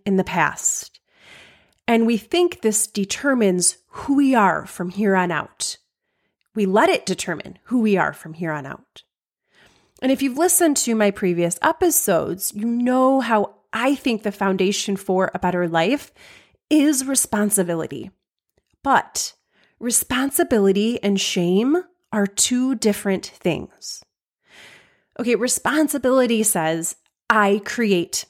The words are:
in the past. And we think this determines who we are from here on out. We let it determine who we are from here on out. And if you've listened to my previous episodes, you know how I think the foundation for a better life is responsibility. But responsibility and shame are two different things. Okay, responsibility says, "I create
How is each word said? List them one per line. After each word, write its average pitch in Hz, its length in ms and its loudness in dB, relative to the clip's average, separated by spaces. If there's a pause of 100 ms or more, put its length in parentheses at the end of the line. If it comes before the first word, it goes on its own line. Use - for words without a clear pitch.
in 196 120 2
the 185 60 2
past. - 760 -4 (880)
And 226 180 2
we 233 120 2
think 349 440 -2
this - 260 0
determines 202 920 0 (100)
who - 280 -4
we 269 200 4
are 196 300 2
from 180 240 -8
here 196 260 0
on 180 160 0
out. - 460 -8 (760)
We 214 100 0
let 214 240 4
it 339 160 0
determine - 580 -8
who 247 160 -2
we 214 180 2
are 151 160 0
from 156 200 -16
here 165 180 -6
on 147 140 -6
out. - 380 -18 (1000)
And 262 100 2
if 262 100 0
you've 262 160 -2
listened 330 400 2
to 233 180 0
my 208 160 4
previous 175 500 0
episodes, 202 920 0
you 214 120 -6
know 254 560 2
how 226 340 0 (180)
I 247 220 0
think 226 280 -2
the 208 80 -2
foundation 196 640 -2
for 190 380 -2
a 185 60 -6
better 180 280 -2
life 170 460 -2 (560)
is 285 360 2
responsibility. 190 1080 -2 (720)
But - 500 0 (460)
responsibility 233 1200 0
and 196 160 0
shame 202 640 0 (280)
are 202 160 0
two 254 480 -2
different 208 500 -2
things. - 800 -8 (1160)
Okay, 240 160 0
responsibility 254 1080 0
says, 165 520 -2 (340)
"I 208 360 4
create 196 640 -2